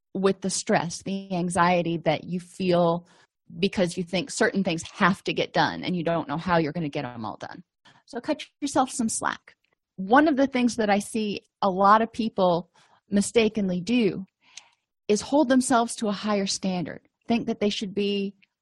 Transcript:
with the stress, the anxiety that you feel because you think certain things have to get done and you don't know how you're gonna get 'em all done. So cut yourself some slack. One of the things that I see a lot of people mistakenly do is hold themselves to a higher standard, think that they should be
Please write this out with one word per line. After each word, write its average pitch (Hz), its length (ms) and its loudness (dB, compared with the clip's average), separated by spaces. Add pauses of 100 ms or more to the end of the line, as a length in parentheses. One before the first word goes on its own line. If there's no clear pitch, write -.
(140)
with 196 260 0
the 190 100 -4
stress, - 540 -2
the 196 320 -6
anxiety 175 640 2
that 160 260 -2
you 180 160 -6
feel 175 680 0 (540)
because 185 380 0
you 185 60 -4
think 175 280 -6
certain 202 320 0
things 165 200 -4
have - 420 0
to 175 80 -2
get 160 180 -2
done 113 320 0
and 180 140 -4
you 170 60 -4
don't 165 260 -2
know 147 80 -4
how 170 200 0
you're 160 140 2
gonna 165 160 -6
get 143 160 -6
'em 123 220 -10
all 95 100 -10
done. - 260 -16 (440)
So 247 160 -12
cut - 240 -6 (160)
yourself 277 280 0
some 226 200 -2
slack. - 480 -6 (400)
One 254 320 4
of 277 80 2
the 269 100 4
things 247 300 0
that 214 120 0
I 202 100 4
see 208 420 -4 (200)
a 202 80 2
lot 196 320 6
of 226 120 -2
people 180 580 0 (380)
mistakenly 202 720 0
do 196 440 0 (840)
is 208 120 2
hold 277 280 2
themselves 247 480 2
to 226 100 -4
a 208 60 -2
higher 202 340 -2
standard, - 640 -6 (180)
think 233 200 0
that 220 120 -4
they 208 100 2
should 202 240 -4
be 202 420 -2 (260)